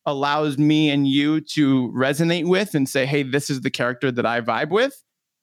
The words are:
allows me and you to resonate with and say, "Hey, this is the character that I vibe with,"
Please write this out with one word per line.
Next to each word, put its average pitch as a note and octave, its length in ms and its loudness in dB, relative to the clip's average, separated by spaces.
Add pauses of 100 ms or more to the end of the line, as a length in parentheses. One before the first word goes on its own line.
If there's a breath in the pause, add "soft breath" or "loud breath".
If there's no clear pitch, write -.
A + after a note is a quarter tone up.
allows C#3+ 520 0
me D3+ 320 4
and C#3+ 160 2
you C#3+ 340 2
to C3+ 540 0
resonate D3+ 520 0
with F#3 280 0
and C3+ 140 0
say, C3+ 180 0
"Hey, D3 160 0
this C3+ 280 -4
is C3+ 100 -4
the C3 100 -4
character B2+ 420 -2
that A#2+ 140 -2
I A#2 140 0
vibe A#2 300 -4
with," A#3+ 320 -2 (400)